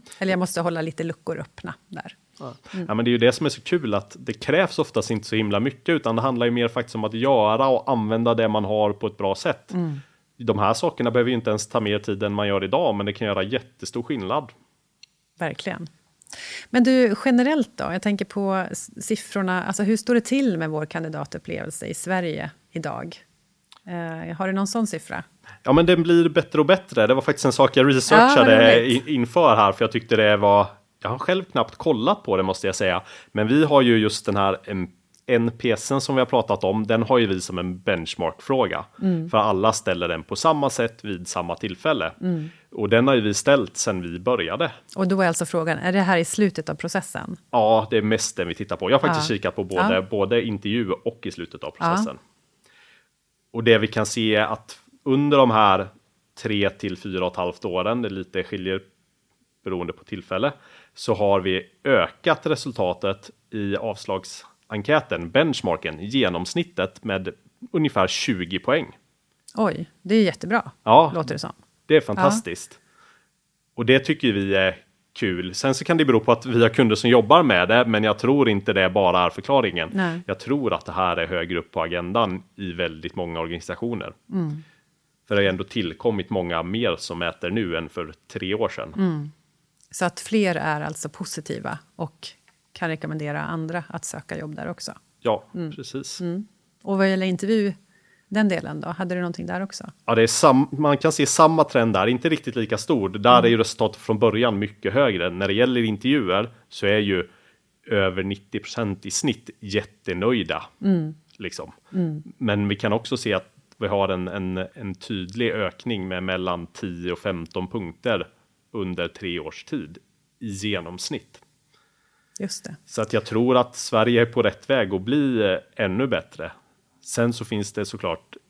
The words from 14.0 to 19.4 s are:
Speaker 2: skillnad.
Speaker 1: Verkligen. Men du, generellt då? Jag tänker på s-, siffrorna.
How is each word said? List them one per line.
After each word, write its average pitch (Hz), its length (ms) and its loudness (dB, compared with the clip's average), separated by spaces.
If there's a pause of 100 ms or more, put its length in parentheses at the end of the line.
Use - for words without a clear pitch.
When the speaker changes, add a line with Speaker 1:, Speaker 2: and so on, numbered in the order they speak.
Speaker 2:
skillnad. 120 500 -6 (840)
Speaker 1:
Verkligen. 170 480 -8 (840)
Men 247 140 4
du, 247 300 4 (100)
generellt 262 520 2
då? - 160 -6
Jag 185 100 -6
tänker 202 220 -2
på 190 460 -2
s-, - 360 -12
siffrorna. 185 580 -2